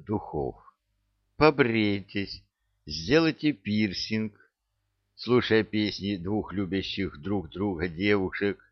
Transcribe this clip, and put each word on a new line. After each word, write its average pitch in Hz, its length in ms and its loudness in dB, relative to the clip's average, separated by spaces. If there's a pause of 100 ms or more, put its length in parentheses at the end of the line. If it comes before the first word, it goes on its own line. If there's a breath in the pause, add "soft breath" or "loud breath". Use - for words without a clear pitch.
духов. 78 520 -4 (800)
Побрейтесь, 113 1080 2 (420)
сделайте 147 680 2
пирсинг, 107 840 -2 (800 soft breath)
слушая 110 480 2
песни 101 540 -2
двух 90 360 -4
любящих 92 680 -4
друг 92 280 -4
друга 92 380 -2
девушек, 95 720 0 (140)